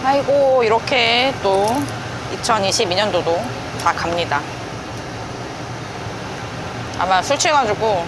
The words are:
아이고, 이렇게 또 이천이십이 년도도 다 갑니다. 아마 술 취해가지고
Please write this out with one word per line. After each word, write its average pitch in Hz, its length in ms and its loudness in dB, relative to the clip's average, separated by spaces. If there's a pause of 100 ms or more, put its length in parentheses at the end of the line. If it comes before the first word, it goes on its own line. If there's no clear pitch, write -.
아이고, 269 580 4
이렇게 233 800 2
또 196 240 4 (680)
이천이십이 196 600 2
년도도 175 460 2 (420)
다 170 120 2
갑니다. 170 460 -2 (2500)
아마 185 240 2
술 277 160 2
취해가지고 220 680 2